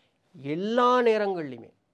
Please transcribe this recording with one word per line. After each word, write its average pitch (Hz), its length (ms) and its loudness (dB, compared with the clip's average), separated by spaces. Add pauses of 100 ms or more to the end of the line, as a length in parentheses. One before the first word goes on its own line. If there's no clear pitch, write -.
(420)
எல்லா 233 600 0
நேரங்கள்லையுமே, 180 680 -2 (240)